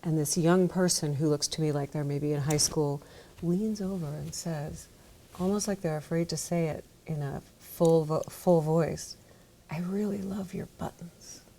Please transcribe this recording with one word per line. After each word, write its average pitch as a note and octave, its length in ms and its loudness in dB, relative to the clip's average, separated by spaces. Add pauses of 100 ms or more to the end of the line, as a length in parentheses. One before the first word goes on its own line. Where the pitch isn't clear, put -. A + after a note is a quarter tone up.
and D#3+ 140 2
this D3 200 0
young F3+ 300 6
person E3+ 480 2
who D3 120 0
looks D3 220 2
to - 120 -4
me D#3 100 2
like C#3+ 200 -2
they're D3+ 120 -4
maybe C#3+ 300 -2
in D3 80 0
high D3+ 160 0
school D3 440 2 (400)
leans G#3 400 0
over F#3 260 -4
and D3+ 260 -8
says, D#3+ 540 -6 (520)
almost G3 280 0
like G3 140 -2
they're D#3 160 -2
afraid E3 320 -2
to D#3+ 80 -4
say E3+ 300 0
it D3+ 160 -4 (220)
in D#3 160 -4
a C#3+ 200 -4 (180)
full E3 460 4
vo-, D3+ 240 -2
full E3+ 320 4
voice, D#3 560 0 (520)
I D3+ 100 -6
really G3+ 420 -2
love F#3+ 320 -6
your F3+ 140 -8 (100)
buttons. - 640 -12 (180)